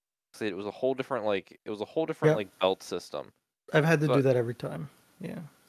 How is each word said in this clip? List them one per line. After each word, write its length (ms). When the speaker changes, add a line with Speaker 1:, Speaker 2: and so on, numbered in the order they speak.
Speaker 1:
'Cause 80
it 140
was 100
a 60
whole 220
different, 320
like, 380
it 60
was 120
a 40
whole 200
different, 260
Speaker 2:
Yep. 60
Speaker 1:
like, 220
belt 240
system. 480
Speaker 2:
I've 120
had 160
to 60
Speaker 1:
So 80
Speaker 2:
do 40
Speaker 1:
I 40
Speaker 2:
that 120
every 180
time. 360
Yeah. 200